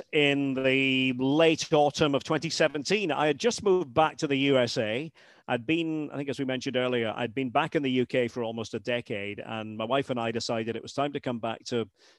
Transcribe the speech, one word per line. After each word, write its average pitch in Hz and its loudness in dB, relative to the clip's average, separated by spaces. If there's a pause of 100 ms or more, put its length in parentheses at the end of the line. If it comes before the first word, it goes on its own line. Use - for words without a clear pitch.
(120)
in 143 2
the 131 2
late 147 2
autumn 147 4
of 127 0
twenty 156 -2
seventeen. 156 0
I 139 2
had 143 2
just - -2
moved 180 2
back 156 2
to 156 -2
the 139 2
U 139 4
S 120 2
A. 120 -2 (340)
I'd 120 -2
been, 160 -2
I - -8
think 139 -6
as 131 -4
we 139 -4
mentioned 127 -2
earlier, 123 0
I'd 117 -4
been 135 -2
back 147 0
in 151 0
the 131 0
U 127 2
K 123 0
for 120 -6
almost 113 -6
a 113 -4
decade, 104 -6
and 110 -10
my 113 -4
wife 131 0
and 123 -2
I 117 -2
decided 113 -4
it - -10
was - -14
time 143 -2
to 143 -6
come 120 -4
back 113 -6
to, 117 -2 (340)